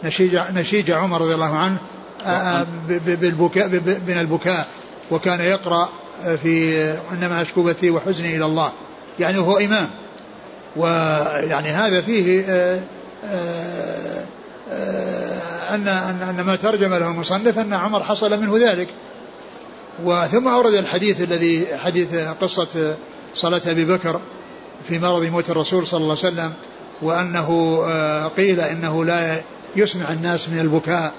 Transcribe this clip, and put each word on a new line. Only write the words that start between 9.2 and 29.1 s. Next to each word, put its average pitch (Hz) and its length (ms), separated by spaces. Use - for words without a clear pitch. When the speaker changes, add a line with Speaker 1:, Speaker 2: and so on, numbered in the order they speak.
Speaker 1:
هو 190 200
إمام. 202 320
ويعني 151 920
هذا 185 320
فيه، 190 480
آه، 180 320
آه، 170 1000
آه، 180 1040
أن، 202 140
أن، 185 400
أن 180 160
ما 190 120
ترجم 196 380
له 170 120
المصنف 180 520
أن 208 140
عمر 202 320
حصل 208 360
منه 214 180
ذلك. 185 300
وثم 175 440
أورد 240 260
الحديث 190 460
الذي، 170 460
حديث 170 300
قصة 165 560
صلاة 170 320
أبي 165 180
بكر 170 360
في 165 100
مرض 175 240
موت 165 280
الرسول 165 360
صلى 165 140
الله 156 240
عليه 180 100
وسلم، 165 180
وأنه، 165 840
آه، 156 420
قيل 190 320
إنه 165 440
لا 165 360